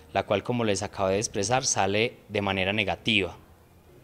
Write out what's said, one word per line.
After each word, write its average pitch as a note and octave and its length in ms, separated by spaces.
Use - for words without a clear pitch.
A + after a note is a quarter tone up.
la G2 120
cual, G2+ 180
como A#2+ 220
les G2+ 180
acabé F#2+ 320
de G2+ 60
expresar, G#2+ 440
sale G#2+ 540
de G2+ 140
manera F#2+ 320
negativa. G2 600